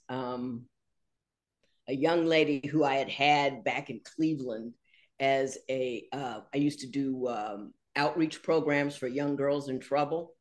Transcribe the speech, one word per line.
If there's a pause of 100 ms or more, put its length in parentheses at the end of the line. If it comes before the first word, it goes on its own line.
um, (1200)
a
young
lady
who
I
had
had
back
in
Cleveland (460)
as (120)
a,
uh, (120)
I
used
to
do,
um, (220)
outreach
programs
for
young
girls
in
trouble.